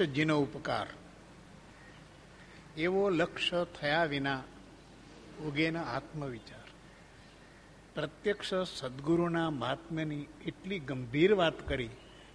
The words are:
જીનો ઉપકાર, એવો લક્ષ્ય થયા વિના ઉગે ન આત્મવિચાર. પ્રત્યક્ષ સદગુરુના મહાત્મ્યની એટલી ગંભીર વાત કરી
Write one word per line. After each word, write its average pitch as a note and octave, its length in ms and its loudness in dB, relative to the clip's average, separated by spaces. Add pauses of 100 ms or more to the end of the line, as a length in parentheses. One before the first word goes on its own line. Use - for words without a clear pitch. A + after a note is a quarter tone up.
જીનો D3+ 300 4
ઉપકાર, B2+ 480 0 (1900)
એવો F#3 340 2
લક્ષ્ય F3 480 2 (140)
થયા D#3 380 2
વિના C#3 300 0 (1000)
ઉગે D3+ 280 2
ન E3 80 -2
આત્મવિચાર. C#3 920 -6 (1300)
પ્રત્યક્ષ G3+ 580 -2 (200)
સદગુરુના E3 840 2
મહાત્મ્યની D3 760 -2 (160)
એટલી F#3 360 -6
ગંભીર C3+ 540 4
વાત D#3+ 280 6
કરી A#2+ 300 -2 (420)